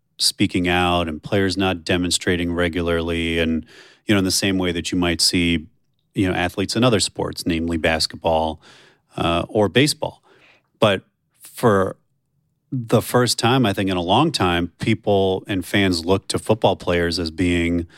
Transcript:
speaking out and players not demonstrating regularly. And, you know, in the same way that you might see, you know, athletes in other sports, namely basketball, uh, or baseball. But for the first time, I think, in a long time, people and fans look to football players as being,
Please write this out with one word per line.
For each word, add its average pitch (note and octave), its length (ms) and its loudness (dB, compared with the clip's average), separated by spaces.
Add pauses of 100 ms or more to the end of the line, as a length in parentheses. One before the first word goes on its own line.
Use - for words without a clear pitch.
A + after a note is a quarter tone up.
(180)
speaking F#2 500 0
out F2 400 0
and D2+ 140 -10
players F#2+ 340 -2
not F#2 280 -2
demonstrating F2 680 -2
regularly. E2+ 840 -2
And, D#2+ 280 -2 (400)
you G#2 80 2
know, G2+ 40 4
in F#2+ 60 2
the F#2 80 0
same F#2+ 260 0
way F2+ 140 0
that E2 200 -6
you F2+ 60 0
might E2+ 220 0
see, E2+ 460 2 (480)
you F#2+ 140 0
know, F#2 60 -2
athletes F2+ 420 -4
in A#2 80 2
other A2 160 4
sports, - 460 -6
namely E2 300 -2
basketball, D#2+ 840 0 (560)
uh, E2+ 320 -2
or G#2 200 2
baseball. A#2+ 540 0 (580)
But G2+ 220 2 (380)
for G2 560 0 (760)
the A#2+ 280 0
first B2 380 0
time, B2 260 2
I G2 80 2
think, G2 160 -2
in F#2 80 -2
a F2 60 -2
long B2 300 2
time, F2 480 0
people G2 640 0
and F#2+ 180 -4
fans F#2 400 0
look F#2+ 220 0
to - 140 -4
football G#2+ 340 0
players F2 460 -2
as D#2+ 100 -4
being, E2+ 560 0 (120)